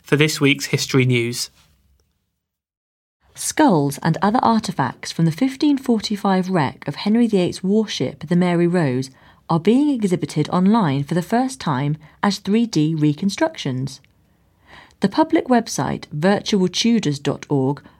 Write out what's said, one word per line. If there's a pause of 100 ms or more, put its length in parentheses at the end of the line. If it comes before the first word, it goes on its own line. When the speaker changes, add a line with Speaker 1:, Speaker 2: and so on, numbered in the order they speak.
Speaker 1:
for
this
week's
history
news. (1800)
Speaker 2:
Skulls
and
other
artefacts
from
the
fifteen
forty-five
wreck
of
Henry
the
Eighth's
warship,
the
Mary
Rose, (400)
are
being
exhibited
online
for
the
first
time (260)
as
three
D
reconstructions. (1000)
The
public
website,
virtual
tudors
dot
org, (180)